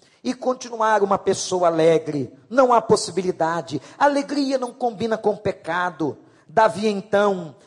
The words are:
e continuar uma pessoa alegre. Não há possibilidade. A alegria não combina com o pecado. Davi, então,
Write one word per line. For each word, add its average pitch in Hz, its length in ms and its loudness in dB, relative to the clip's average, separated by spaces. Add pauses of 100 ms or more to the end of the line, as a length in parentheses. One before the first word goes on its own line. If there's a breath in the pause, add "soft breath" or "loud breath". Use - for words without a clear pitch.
(240 soft breath)
e 247 100 -4
continuar 233 720 -2
uma 196 160 2
pessoa 185 480 0
alegre. 160 680 2 (160)
Não 247 240 4
há 226 80 6
possibilidade. 170 1000 -2 (160 loud breath)
A 277 80 2
alegria 277 520 0
não 240 160 -6
combina 220 440 -4
com 214 140 0
o 196 60 -4
pecado. 170 800 -4 (300 soft breath)
Davi, 208 400 2
então, 196 680 -2 (120 soft breath)